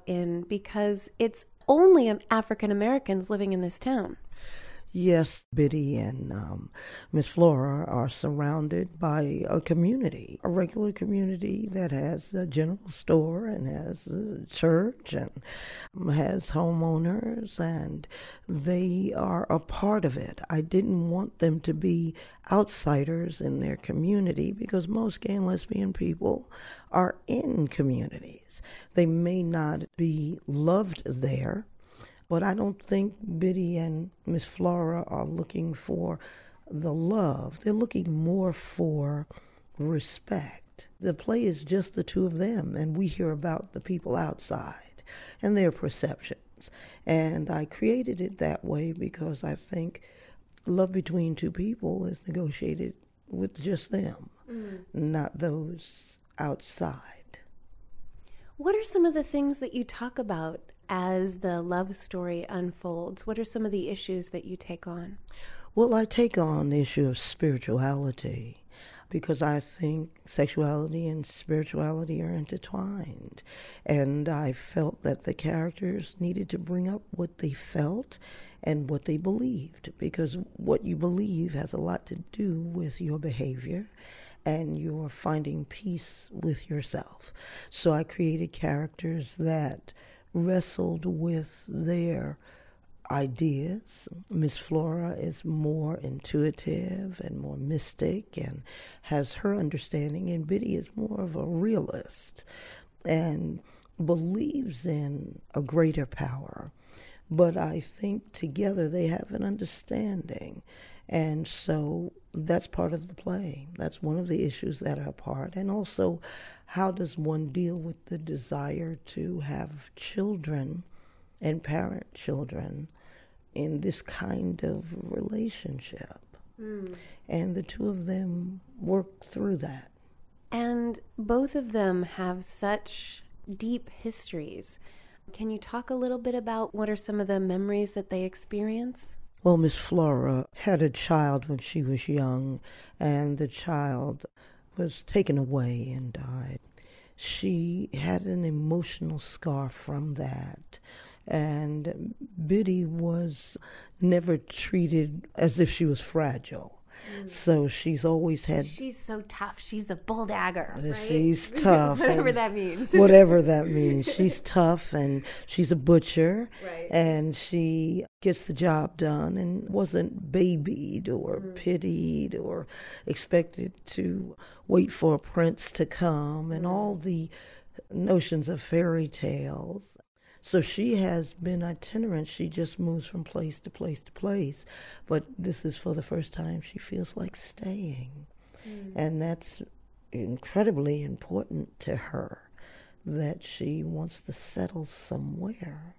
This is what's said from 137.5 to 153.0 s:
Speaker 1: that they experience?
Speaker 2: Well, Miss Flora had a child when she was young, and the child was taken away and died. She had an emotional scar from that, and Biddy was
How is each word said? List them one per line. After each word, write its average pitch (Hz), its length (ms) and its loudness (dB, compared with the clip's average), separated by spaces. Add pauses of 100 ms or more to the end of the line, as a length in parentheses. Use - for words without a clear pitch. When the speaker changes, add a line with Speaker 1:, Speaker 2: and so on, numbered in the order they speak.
Speaker 1:
that 196 160 -6
they 185 140 -2
experience? 220 800 -4 (420)
Speaker 2:
Well, 180 120 10
Miss 160 200 6
Flora 135 800 4
had 175 280 4
a 151 80 6
child 143 580 2
when 143 100 0
she 151 240 -2
was 131 260 0
young, 135 520 0 (400)
and 147 380 2
the 147 100 0
child 143 760 -2 (520)
was 170 260 -4
taken 190 340 4
away 127 540 0
and 127 220 -6
died. 131 480 -8 (560)
She 175 760 -2
had 175 300 0
an 180 220 -2
emotional 156 760 0
scar 139 500 -4
from 143 460 -6
that, - 640 -8 (480)
and 151 880 -2 (320)
Biddy 185 380 4
was 165 720 -2 (440)